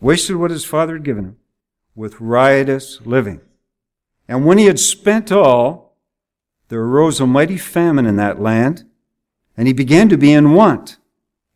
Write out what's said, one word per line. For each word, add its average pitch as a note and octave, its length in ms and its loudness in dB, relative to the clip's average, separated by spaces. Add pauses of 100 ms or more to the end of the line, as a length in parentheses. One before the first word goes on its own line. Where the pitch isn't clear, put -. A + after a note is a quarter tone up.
wasted F3 360 -2
what E3+ 160 -4
his D#3 120 -10
father D#3+ 300 -4
had D3+ 100 -12
given A2 200 -6
him, G2 120 -16 (580)
"with A2 260 -14
riotous C3+ 840 0
living. A2+ 360 -4 (840)
And B2+ 200 -4
when F#3 120 4
he G#3+ 80 4
had F3+ 140 2
spent G#3+ 500 -4
all, C#3+ 680 0 (680)
there A2+ 120 -8
arose C3+ 400 0
a C3+ 60 0
mighty D#3 320 0
famine D#3+ 480 -2
in G#2 100 0
that G#2 240 -4
land, A2+ 440 -2 (720)
and A#2 100 -2
he C3 80 2
began C#3+ 340 4
to F#3+ 80 2
be C#3+ 160 4
in D3 200 4
want. F3+ 440 2 (600)